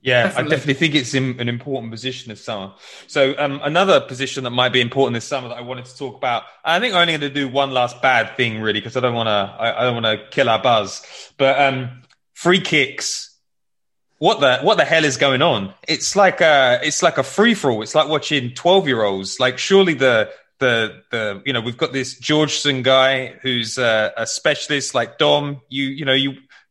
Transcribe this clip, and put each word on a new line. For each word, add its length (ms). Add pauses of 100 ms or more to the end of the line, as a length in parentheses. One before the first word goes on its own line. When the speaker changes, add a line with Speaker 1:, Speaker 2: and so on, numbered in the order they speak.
Speaker 1:
Yeah, 200
Speaker 2:
Definitely. 220
Speaker 1:
I 100
definitely 180
think 220
it's 180
in, 240
an 100
important 440
position 380
this 120
summer. 300 (340)
So, 320
um, 240
another 380
position 420
that 80
might 220
be 80
important 340
this 120
summer 240
that 80
I 20
wanted 240
to 120
talk 200
about, 260 (220)
I 160
think 140
I'm 80
only 120
gonna 160
do 160
one 260
last 300
bad 340
thing, 240
really, 200
'cause 160
I 40
don't 140
wanna, 460
I, 200
I 40
don't 100
wanna 220 (160)
kill 160
our 120
buzz. 800
But, 220
um, 420 (320)
free 260
kicks 720 (920)
what 160
the, 220
what 160
the 80
hell 200
is 120
going 260
on? 320 (140)
It's 260
like 260
a, 440
it's 180
like 160
a 60
free-for-all. 580
It's 140
like 120
watching 460
twelve-year-olds. 840
Like, 180
surely 360
the, 360 (300)
the, 500
the, 340
you 80
know, 80
we've 160
got 160
this 280
Georgeson 640
guy 580
who's 360
a, 380
a 120
specialist. 680
Like, 240
Dom, 500
you, 180
you 180
know, 80
you, 220 (360)